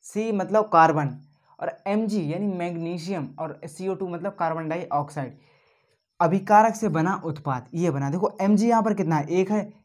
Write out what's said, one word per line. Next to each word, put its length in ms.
सी 260
मतलब 360
कार्बन 500
और 120
एम 200
जी 180
यानी 240
मैग्नीशियम 800
और 280
सी 220
ओ 60
टू 140
मतलब 260
कार्बन 340
डाइऑक्साइड, 680
अभिकारक 540
से 160
बना 240
उत्पाद, 500
ये 160
बना। 200
देखो 300
एम 160
जी 120
यहाँ 140
पर 120
कितना 220
है, 120
एक 220
है 220